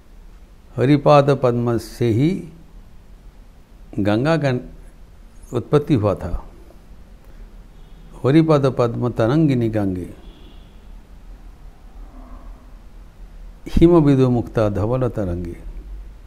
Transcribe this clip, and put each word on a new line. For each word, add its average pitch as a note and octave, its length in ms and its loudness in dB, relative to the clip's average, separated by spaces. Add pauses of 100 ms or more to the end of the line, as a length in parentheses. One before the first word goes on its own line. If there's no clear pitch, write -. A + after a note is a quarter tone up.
(760)
हरिपाद C#3+ 520 4 (140)
पद्म A#2+ 340 0
से A#2+ 320 -2
ही C#3+ 400 0 (1500)
गंगा A2+ 380 2
का C3+ 220 0 (960)
उत्पत्ति D3 400 0
हुआ G2+ 220 2
था। - 340 -6 (1800)
हरिपाद D3+ 400 4
पद्म A#2+ 440 0
तरंगिनी B2 600 2
गंगे, G2 440 -4 (3500)
हिम E3+ 380 8
बिदु C3 240 4
मुक्ता A2+ 400 0
धवल A2+ 400 -2
तरंगे, F2 640 -6 (540)